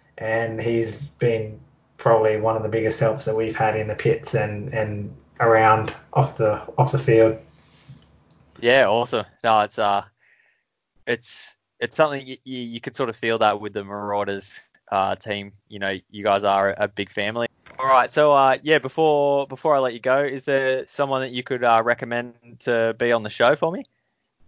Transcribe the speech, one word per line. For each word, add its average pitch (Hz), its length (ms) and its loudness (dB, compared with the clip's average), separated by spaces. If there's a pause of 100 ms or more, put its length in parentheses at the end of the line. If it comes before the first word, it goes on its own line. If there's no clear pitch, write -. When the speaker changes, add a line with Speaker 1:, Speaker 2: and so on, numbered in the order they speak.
(160)
Speaker 1:
and 113 440 -4
he's 113 440 -4
been 110 540 -2 (380)
probably 110 420 4
one 110 160 0
of 110 80 -4
the 107 60 -6
biggest 110 300 -2
helps 110 260 0
that 110 100 -2
we've 110 200 -2
had 110 200 0
in 107 120 -4
the 104 80 -6
pits - 400 -2
and, 104 380 -4
and 104 400 -6 (260)
around 110 560 4 (180)
off 135 240 0
the, 110 240 0 (160)
off - 140 0
the 135 80 0
field. 113 380 4 (1200)
Speaker 2:
Yeah, 120 260 6
awesome. 117 380 0 (180)
No, 113 180 4
it's, 104 180 -4
uh, 101 260 0 (1000)
it's, - 520 -8 (220)
it's 117 180 -8
something 143 280 0
y-, 127 200 -14
y-, 131 80 -14
you 117 260 -10
could - 160 -12
sort 127 140 -4
of 110 60 -10
feel 113 240 -2
that 104 200 2
with 104 140 -10
the 101 100 -8
Marauders, 101 800 -6 (300)
uh, 98 240 0
team. 101 360 -8 (160)
You 104 120 -18
know, 98 180 -4 (120)
you 101 140 -14
guys 101 200 2
are 98 260 2
a, 104 140 -2
a 104 40 0
big 101 220 -8
family. 113 380 -4 (300)
All 131 100 -4
right, 131 220 4
so, 151 220 4
uh, 135 320 6
yeah, 151 160 4
before, 143 680 0
before 147 280 0
I 139 40 2
let 127 140 0
you 117 60 -12
go, 131 240 2
is 139 220 -6
there 135 420 0
someone 135 340 -2
that 131 100 -8
you 123 120 -8
could, 123 200 -4
uh, 113 200 6
recommend 120 520 -4 (240)
to 113 380 0
be 120 140 0
on 117 120 2
the 107 60 -8
show 123 260 4
for 165 160 -2
me? 247 120 -8 (640)